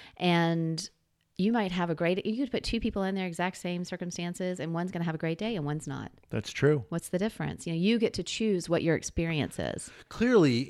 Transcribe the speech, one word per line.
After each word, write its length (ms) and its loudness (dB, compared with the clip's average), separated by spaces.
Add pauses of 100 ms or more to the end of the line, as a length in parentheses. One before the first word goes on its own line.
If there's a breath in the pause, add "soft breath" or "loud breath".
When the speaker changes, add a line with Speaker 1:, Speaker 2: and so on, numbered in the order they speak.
(180 loud breath)
Speaker 1:
and 720 2 (480)
you 160 2
might 180 0
have 180 0
a 60 0
great, 300 0
you 180 -2
could 80 -4
put 140 -2
two 160 -2
people 220 -2
in 120 -2
their 120 -2
exact 280 -4
same 300 -4
circumstances, 720 -6
and 140 -4
one's 180 -2
gonna 140 -2
have 100 -2
a 40 -6
great 180 -2
day 180 -4
and 100 -2
one's 220 -4
not. 240 -8 (180)
Speaker 2:
That's 220 -4
true. 380 4
Speaker 1:
What's 180 -6
the 120 0
difference? 460 -4
You 80 -6
know, 60 -2
you 200 4
get 160 0
to 80 -4
choose 440 0
what 160 2
your 140 4
experience 600 -2
is. 300 -4 (200 loud breath)
Speaker 2:
Clearly, 600 6